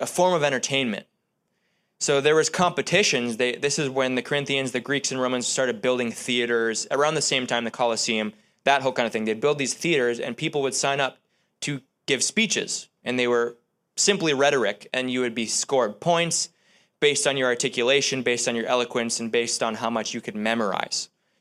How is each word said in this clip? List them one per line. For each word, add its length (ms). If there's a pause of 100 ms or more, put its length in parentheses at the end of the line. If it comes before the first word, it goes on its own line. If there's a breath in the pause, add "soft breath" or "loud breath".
a 80
form 260
of 100
entertainment. 640 (920)
So 200
there 160
was 140
competitions. 880
They, 180
this 220
is 120
when 260
the 80
Corinthians, 480
the 80
Greeks 320
and 100
Romans 260
started 360
building 280
theaters 760
around 240
the 80
same 240
time 180
the 80
Colosseum, 640 (300 soft breath)
that 180
whole 100
kind 140
of 80
thing. 120
They'd 140
build 200
these 160
theaters 440
and 160
people 280
would 100
sign 260
up 200 (420)
to 200 (260)
give 160
speeches, 640 (140)
and 160
they 80
were 280 (400)
simply 380
rhetoric, 580
and 200
you 100
would 140
be 100
scored 540
points 500 (500 soft breath)
based 280
on 100
your 100
articulation, 760
based 240
on 80
your 100
eloquence, 540
and 120
based 300
on 140
how 160
much 220
you 80
could 140
memorize. 760 (320)